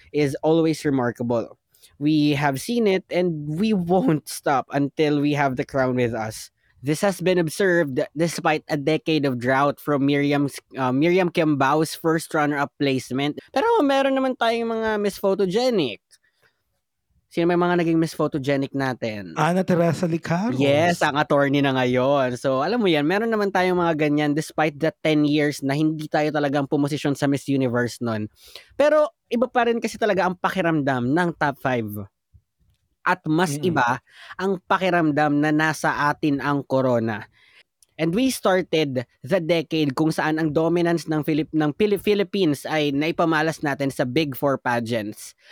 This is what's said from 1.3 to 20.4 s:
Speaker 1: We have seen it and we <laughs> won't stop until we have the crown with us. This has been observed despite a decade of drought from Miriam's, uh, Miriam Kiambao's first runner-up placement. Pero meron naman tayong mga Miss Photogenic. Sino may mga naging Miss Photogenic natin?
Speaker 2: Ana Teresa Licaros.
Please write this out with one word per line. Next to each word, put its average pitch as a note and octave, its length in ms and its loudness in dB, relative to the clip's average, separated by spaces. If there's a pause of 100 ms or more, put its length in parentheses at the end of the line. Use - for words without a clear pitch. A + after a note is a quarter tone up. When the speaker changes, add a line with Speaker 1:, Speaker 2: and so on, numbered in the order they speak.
Speaker 1:
We D3 420 2
have C#3 220 -2
seen A#3+ 260 0
it F#3+ 220 0
and D#3 500 -2
we A3 140 2
<laughs> F3 180 0
won't E3+ 380 2
stop - 420 -2
until D3 480 0
we D3 140 0
have C#3 240 0
the C#3 80 -4
crown C3 300 0
with A#2+ 180 0
us. A2 380 -8 (280)
This D3 240 -4
has G3+ 160 0
been F3+ 160 2
observed E3+ 640 0 (160)
despite D#3 560 -2
a D#3 80 -2
decade D3+ 480 0
of B2+ 80 -2
drought C3 480 0
from C#3 240 0
Miriam's, C#3+ 560 0 (160)
uh, B2+ 160 0
Miriam F3 320 2
Kiambao's D3+ 640 0
first E3 400 -2
runner-up D3 480 0
placement. C#3 560 -2 (160)
Pero A4 320 2
meron C4+ 320 2
naman C4 240 -2
tayong A#3 400 -2
mga A3 240 -2
Miss G3+ 160 -4
Photogenic. G3 800 0 (1300)
Sino E3+ 160 -2
may F3 160 2
mga F3 240 2
naging E3 160 2
Miss E3 160 -4
Photogenic C#3 560 -2
natin? A#2 640 -6
Speaker 2:
Ana E3 240 2
Teresa E3+ 480 0
Licaros. E3+ 480 -2